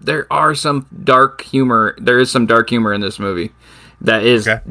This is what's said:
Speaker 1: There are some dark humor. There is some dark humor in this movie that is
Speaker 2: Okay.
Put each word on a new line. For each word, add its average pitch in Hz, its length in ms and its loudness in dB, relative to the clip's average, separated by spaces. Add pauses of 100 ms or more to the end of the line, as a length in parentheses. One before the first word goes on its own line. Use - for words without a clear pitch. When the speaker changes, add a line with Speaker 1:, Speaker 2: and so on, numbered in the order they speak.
Speaker 1:
There 151 260 -4
are 151 220 0
some 143 320 -4 (180)
dark 135 380 2
humor. 120 580 0
There 123 200 2
is 127 100 2
some 123 160 0
dark 113 240 2
humor 113 240 -2
in 104 80 -4
this 98 160 -8
movie 95 340 -4 (500)
that 110 220 0
is 113 240 2
Speaker 2:
Okay. 110 240 0